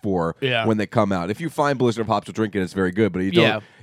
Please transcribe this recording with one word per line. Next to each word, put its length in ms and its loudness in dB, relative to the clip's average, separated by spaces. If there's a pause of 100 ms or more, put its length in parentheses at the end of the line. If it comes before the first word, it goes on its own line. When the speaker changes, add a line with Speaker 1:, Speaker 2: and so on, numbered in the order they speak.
Speaker 1:
for 400 0
Speaker 2:
Yeah. 240 0
Speaker 1:
when 100 2
they 100 0
come 240 2
out. 200 -2
If 100 -8
you 80 -6
find 300 0
Blizzard 240 0
of 60 -8
Hops, 200 -2
you'll 60 -12
drink 200 -2
it. 60 0
It's 140 -4
very 160 0
good, 240 0
but 60 -2
you 100 -2
don't, 140 4
Speaker 2:
Yeah. 160 0 (220)